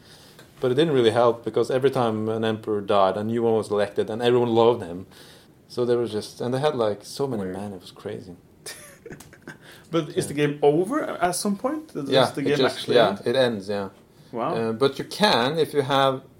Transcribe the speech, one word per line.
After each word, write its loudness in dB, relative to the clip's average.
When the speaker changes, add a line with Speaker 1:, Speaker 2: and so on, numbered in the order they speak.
Speaker 1:
But 2
it 0
didn't 2
really 6
help, 2
because -2
every 2
time 0
an -2
emperor -2
died, 2
a -4
new -2
one 4
was 0
elected, 0
and -6
everyone 4
loved 4
him. -12
So -4
there 0
was -4
just, -8
and -6
they -2
had, 0
like, -2
so -6
many -4
Speaker 2:
Weird. -8
Speaker 1:
men, -10
it -16
was -20
crazy. -14
Speaker 2:
<laughs> -16
But -2
is -10
Speaker 1:
Yeah. -2
Speaker 2:
the -8
game 0
over 2
at -2
some -2
point? -6
Does -8
Speaker 1:
Yeah, 4
Speaker 2:
the -8
Speaker 1:
it -2
Speaker 2:
game 0
Speaker 1:
just, 2
Speaker 2:
actually 0
Speaker 1:
yeah, 6
Speaker 2:
end? -6
Speaker 1:
it 0
ends, 0
yeah. -4
Speaker 2:
Wow. -4
Speaker 1:
Uh, -2
but 0
you -8
can, 0
if 0
you 0
have 2